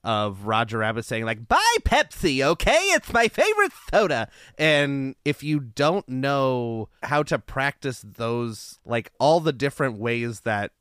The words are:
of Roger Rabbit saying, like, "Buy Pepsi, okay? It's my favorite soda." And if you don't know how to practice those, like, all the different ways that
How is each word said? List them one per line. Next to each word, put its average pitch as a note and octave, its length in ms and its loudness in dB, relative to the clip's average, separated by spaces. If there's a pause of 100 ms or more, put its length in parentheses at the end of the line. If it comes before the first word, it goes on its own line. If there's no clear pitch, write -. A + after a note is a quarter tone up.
of G#2 420 -2
Roger A2 340 0
Rabbit A2 260 -2
saying, A2+ 200 -4
like, A2+ 220 -6
"Buy G#4+ 360 4
Pepsi, - 600 0
okay? E3+ 260 2 (200)
It's D#4 220 0
my A#3 140 4
favorite G4+ 440 2 (200)
soda." D#3 380 2 (280)
And C#3+ 580 0 (100)
if D3 180 -2
you D3+ 160 0
don't C#3+ 480 -2
know C3 840 -2 (140)
how D3 200 0
to C#3+ 160 -2
practice C#3 640 -6
those, A#2 800 -6
like, A#2 340 -4
all D#3 220 4
the D#3 120 0
different C3+ 440 -2
ways A#2+ 440 -4
that G#2 400 -2